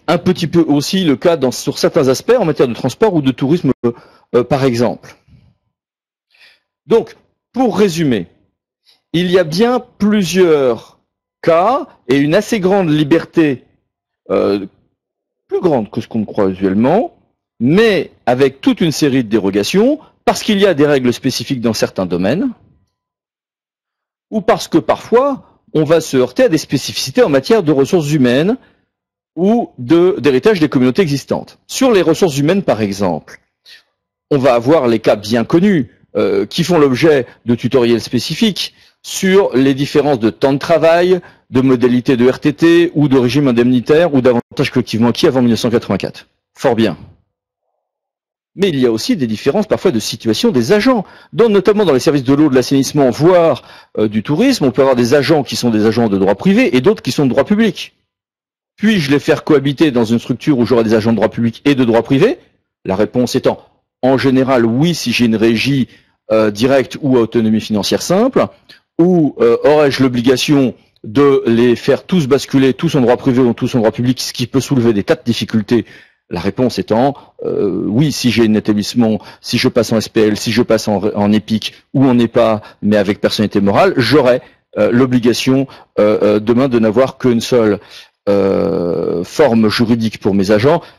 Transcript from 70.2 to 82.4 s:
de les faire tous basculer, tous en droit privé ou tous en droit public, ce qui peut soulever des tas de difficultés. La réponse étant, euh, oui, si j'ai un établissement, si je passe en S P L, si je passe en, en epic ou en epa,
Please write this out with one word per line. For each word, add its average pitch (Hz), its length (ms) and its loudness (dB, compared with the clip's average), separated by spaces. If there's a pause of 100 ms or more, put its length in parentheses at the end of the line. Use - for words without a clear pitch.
de 135 420 2
les 117 300 2
faire - 280 -2
tous 175 220 -2
basculer, 131 480 0
tous 165 220 -4
en 139 40 2
droit 120 160 2
privé 127 240 0
ou 117 140 2
tous 123 220 -6
en - 20 2
droit 110 140 2
public, 123 280 -2
ce - 120 -10
qui 123 140 -6
peut 135 140 -2
soulever 117 320 0
des 101 120 -2
tas - 100 0
de - 100 -4
difficultés. 113 600 -2 (460)
La 87 100 -8
réponse 107 380 -2
étant, 113 380 0 (280)
euh, 90 420 -4
oui, 123 260 0
si 123 180 -2
j'ai 113 140 2
un 107 100 2
établissement, 107 640 -2 (220)
si - 160 -6
je 127 120 0
passe - 240 0
en 117 40 0
S 104 140 -4
P 113 100 0
L, 107 160 2
si 117 160 -6
je 110 100 0
passe 113 240 0
en, 101 160 -2
en 104 300 -2
epic 107 400 -4 (220)
ou 135 100 2
en 123 140 2
epa, 113 420 0 (220)